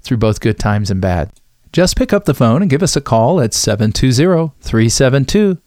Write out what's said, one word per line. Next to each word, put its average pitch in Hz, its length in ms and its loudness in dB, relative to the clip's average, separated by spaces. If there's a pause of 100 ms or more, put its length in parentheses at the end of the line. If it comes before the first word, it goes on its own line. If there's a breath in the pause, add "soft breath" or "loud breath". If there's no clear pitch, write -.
through 123 160 -4
both 107 220 0
good 110 180 -2
times 104 320 -2
and 95 120 -2
bad. 87 320 -2 (400)
Just 175 240 0
pick 254 160 0
up 202 100 0
the 151 100 0
phone 123 280 2
and 185 100 0
give 151 120 0
us 156 120 -2
a 147 60 0
call 127 400 0
at 113 120 -2
seven 107 380 -2
two 131 220 0
zero, 165 480 0
three 113 260 0
seven 131 380 2
two 196 400 0